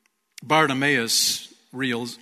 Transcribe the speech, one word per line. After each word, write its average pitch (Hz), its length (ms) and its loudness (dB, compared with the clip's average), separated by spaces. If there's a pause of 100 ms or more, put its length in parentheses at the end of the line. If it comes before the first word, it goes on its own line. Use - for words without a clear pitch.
(420)
Bartimaeus 139 1120 2 (180)
real-, 123 380 -4 (140)